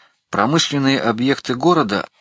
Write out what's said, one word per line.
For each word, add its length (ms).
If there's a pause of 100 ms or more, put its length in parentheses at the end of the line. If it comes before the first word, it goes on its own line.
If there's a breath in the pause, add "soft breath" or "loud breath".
(300 loud breath)
Промышленные 720
объекты 540
города 520 (140)